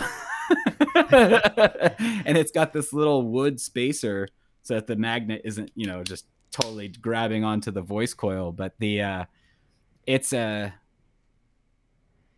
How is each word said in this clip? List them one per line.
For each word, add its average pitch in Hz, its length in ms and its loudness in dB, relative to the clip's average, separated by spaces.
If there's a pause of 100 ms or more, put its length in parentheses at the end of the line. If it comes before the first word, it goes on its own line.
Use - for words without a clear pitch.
<laughs> - 60 -6 (1000)
And 214 1200 4
it's 156 140 2
got 160 220 0
this 151 200 -4
little 147 300 4
wood 123 380 0
spacer 120 680 -2 (340)
so - 120 -6
that 110 120 -4
the 113 100 -4
magnet 113 480 -4
isn't, 107 300 -8
you 110 120 -6
know, 90 160 -8
just 90 240 -12 (240)
totally 107 380 -6
grabbing 113 560 -2
onto 107 260 -2
the 95 120 -6
voice 104 320 -4
coil. 95 380 -4
But 95 260 -8
the, 104 240 0
uh, 95 220 -6 (840)
it's 135 260 0
a, 107 420 -4 (1600)